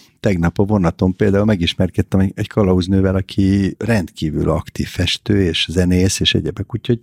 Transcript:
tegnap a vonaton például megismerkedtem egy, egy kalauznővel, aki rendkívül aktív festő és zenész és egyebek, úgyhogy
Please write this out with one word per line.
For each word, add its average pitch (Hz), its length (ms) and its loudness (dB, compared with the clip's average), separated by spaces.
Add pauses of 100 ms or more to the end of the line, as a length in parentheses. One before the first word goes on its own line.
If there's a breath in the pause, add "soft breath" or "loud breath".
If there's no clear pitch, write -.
(200 loud breath)
tegnap 85 380 0
a 104 60 2
vonaton 92 520 0
például 101 280 2
megismerkedtem 92 760 0
egy, 95 140 0
egy 104 140 -6
kalauznővel, 95 640 2
aki 98 640 0
rendkívül 80 720 -2
aktív - 360 -4
festő - 560 -2
és 82 280 -2
zenész 90 500 0
és - 140 0
egyebek, 95 400 -4
úgyhogy 117 280 -4